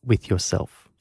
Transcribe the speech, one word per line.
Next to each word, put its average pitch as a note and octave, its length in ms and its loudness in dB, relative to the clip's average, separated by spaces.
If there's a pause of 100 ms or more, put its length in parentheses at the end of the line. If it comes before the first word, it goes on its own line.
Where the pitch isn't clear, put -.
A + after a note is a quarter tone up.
with A#2+ 280 0
yourself. - 580 -4 (120)